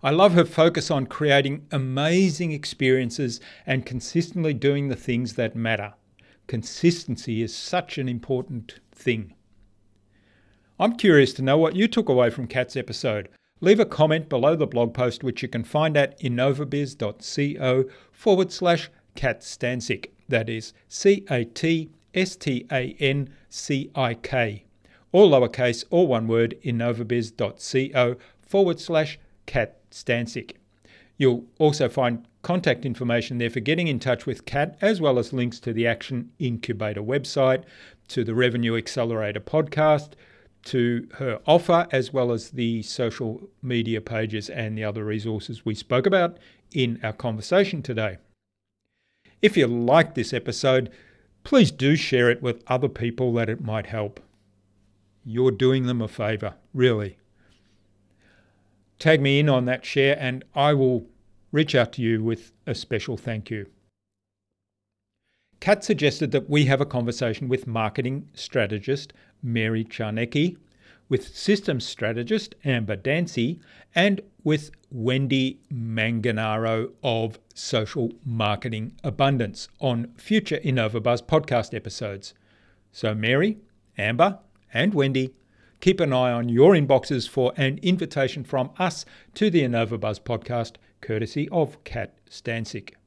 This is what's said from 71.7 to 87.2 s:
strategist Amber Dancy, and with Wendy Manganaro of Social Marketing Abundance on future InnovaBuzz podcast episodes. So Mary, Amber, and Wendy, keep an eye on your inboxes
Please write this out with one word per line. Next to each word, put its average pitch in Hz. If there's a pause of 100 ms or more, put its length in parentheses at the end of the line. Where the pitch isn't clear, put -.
strategist 117 (100)
Amber 117
Dancy, 143 (360)
and 190 (220)
with 151 (180)
Wendy 131 (140)
Manganaro 113 (120)
of 113 (160)
Social 117 (120)
Marketing 110 (100)
Abundance 127 (120)
on 117
future 214
InnovaBuzz 120
podcast 139
episodes. 101 (600)
So 110
Mary, 135 (400)
Amber, 123 (340)
and 170
Wendy, 131 (480)
keep 185
an 147
eye 127
on 120
your 127
inboxes 139